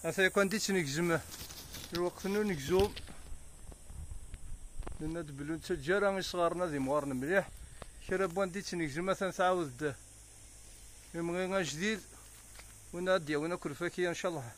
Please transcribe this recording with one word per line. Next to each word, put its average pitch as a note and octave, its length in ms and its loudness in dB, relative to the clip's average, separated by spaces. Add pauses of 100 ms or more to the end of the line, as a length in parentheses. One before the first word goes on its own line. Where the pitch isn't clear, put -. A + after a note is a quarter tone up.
أثا E3 180 2
يكون G3 260 6
ديت G#3 220 0
نكزم. E3 500 2 (720)
الوقت F3 340 -2
نو G3+ 160 2
نكزوم. F3+ 520 4 (2000)
لأن D#3 160 -2
هاد E3 120 -4
البلون D3 320 -4
تسجل F3 420 2
راه G3 180 4
صغارنا F3 460 2
ذي D3 120 0
موارن C#3 380 2
مليح. D#3+ 320 4 (600)
كرا F#3 180 4
بوان F#3 240 0
ديت F#3+ 240 -4
نكزم E3 300 0
مثلًا F#3+ 260 2
تعاود F3 460 2
د-، C#3+ 200 0 (1160)
يوم E3+ 220 0
غير F#3 260 2
جديد. F3 400 0 (920)
ونا F#3 240 4
ديا D3+ 200 0
ونا E3 200 0
كل D#3 180 -6
فاكية F3 340 0
إن E3+ 60 0
شاء F#3 160 0
الله. C3 280 -6